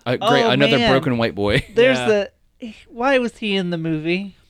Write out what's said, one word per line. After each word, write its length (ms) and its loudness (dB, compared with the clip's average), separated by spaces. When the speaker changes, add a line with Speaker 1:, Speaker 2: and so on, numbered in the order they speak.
Speaker 1:
uh, 120 -2
great, 260 2
Speaker 2:
Oh, 60 2
Speaker 1:
another 280 2
Speaker 2:
man. 140 2
Speaker 1:
broken 260 0
white 180 -2
boy. 340 0
<laughs> 40 -20
Speaker 2:
There's 260 4
Speaker 3:
Yeah. 280 0
Speaker 2:
the, 140 -14
why 300 -2
was 180 -4
he 180 -4
in 140 -2
the 80 -4
movie? 580 -4